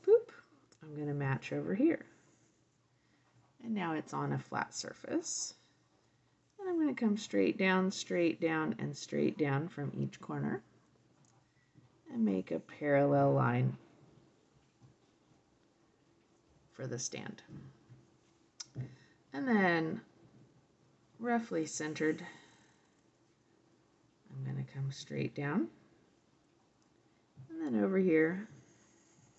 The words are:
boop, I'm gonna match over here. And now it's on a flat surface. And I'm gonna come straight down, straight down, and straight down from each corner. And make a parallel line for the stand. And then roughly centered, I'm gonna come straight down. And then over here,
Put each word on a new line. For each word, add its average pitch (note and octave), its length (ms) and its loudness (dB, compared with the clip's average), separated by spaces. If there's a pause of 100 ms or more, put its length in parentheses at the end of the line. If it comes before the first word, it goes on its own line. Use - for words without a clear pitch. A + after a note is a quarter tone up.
boop, A4 240 6 (540)
I'm D#3 140 -14
gonna D3 160 -4
match C#3 400 -2
over D3 200 -2
here. C4+ 320 2 (1600)
And A#3 100 -4
now F3 200 -2
it's D3+ 200 -6
on C#3+ 200 -2
a C3+ 60 0
flat - 340 -6
surface. - 800 -6 (1040)
And F#4+ 100 -6
I'm F4 100 0
gonna D4 140 2
come A3 240 2
straight - 400 2
down, F#3+ 340 4
straight F3 500 0
down, D#3+ 380 0
and C#3+ 160 -6
straight - 420 -2
down C#3+ 300 0
from C#3+ 280 -6
each C3+ 260 -4
corner. D3 400 -4 (1500)
And A#3 120 0
make F#3+ 280 2
a D#3+ 80 -2
parallel C#3+ 760 4
line B2+ 440 2 (3000)
for C3 140 -8
the A#2+ 120 -4
stand. - 420 -8 (1900)
And C#4 140 -4
then F3 540 4 (1160)
roughly A3+ 460 0
centered, D#3 580 -2 (2000)
I'm C3+ 160 -10
gonna C3 280 -6
come C3+ 180 -6
straight C#3 440 -8
down. D3+ 320 -2 (1800)
And E4 120 -10
then A#3+ 220 0
over F#3+ 140 2
here, F3+ 500 4 (920)